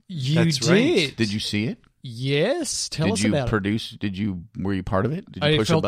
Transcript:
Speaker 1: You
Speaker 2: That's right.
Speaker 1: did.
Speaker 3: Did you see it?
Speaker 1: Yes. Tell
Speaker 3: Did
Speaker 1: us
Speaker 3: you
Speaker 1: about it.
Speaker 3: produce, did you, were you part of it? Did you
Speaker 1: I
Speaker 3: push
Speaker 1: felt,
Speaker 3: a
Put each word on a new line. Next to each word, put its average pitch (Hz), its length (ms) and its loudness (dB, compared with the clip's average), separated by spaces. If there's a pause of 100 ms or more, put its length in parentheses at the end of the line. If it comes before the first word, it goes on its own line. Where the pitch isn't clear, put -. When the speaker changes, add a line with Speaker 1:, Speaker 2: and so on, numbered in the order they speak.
Speaker 1:
You 147 260 -2
Speaker 2:
That's 165 320 2
right. 170 100 6
Speaker 1:
did. 226 380 2
Speaker 3:
Did 110 160 0
you 107 80 -2
see 104 280 -2
it? 190 100 -6 (240)
Speaker 1:
Yes. 143 880 -2
Tell 156 160 -2
Speaker 3:
Did 196 80 2
Speaker 1:
us - 100 -2
Speaker 3:
you 110 60 2
Speaker 1:
about 143 180 0
it. - 40 -6
Speaker 3:
produce, 107 400 -2
did 101 260 -6
you, 95 260 -4 (160)
were 95 140 -2
you 95 100 -2
part 98 220 0
of 127 80 -2
it? 185 180 -10
Did 185 120 -6
you 151 60 2
Speaker 1:
I 156 80 4
Speaker 3:
push 113 120 2
Speaker 1:
felt, 160 160 4
Speaker 3:
a - 20 0